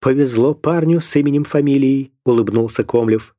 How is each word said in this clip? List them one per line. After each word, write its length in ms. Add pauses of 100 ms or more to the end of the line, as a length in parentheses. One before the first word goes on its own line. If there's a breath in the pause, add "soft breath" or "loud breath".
«Повезло 540
парню 460
с 160
именем 260
фамилией», 680 (120)
улыбнулся 600
Комлев. 540